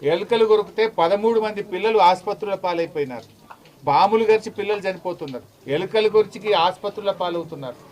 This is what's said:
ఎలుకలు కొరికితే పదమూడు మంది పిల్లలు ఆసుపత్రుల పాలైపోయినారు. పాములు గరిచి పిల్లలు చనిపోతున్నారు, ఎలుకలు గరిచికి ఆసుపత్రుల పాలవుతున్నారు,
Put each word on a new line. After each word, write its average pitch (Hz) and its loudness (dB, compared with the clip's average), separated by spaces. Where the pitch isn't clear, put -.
ఎలుకలు 196 0
కొరికితే 214 2
పదమూడు 208 0
మంది 214 -4
పిల్లలు 208 -2
ఆసుపత్రుల 196 2
పాలైపోయినారు. 165 -4
పాములు 196 4
గరిచి 214 2
పిల్లలు 202 -4
చనిపోతున్నారు, 170 -8
ఎలుకలు 190 0
గరిచికి 208 0
ఆసుపత్రుల 196 0
పాలవుతున్నారు, 165 -6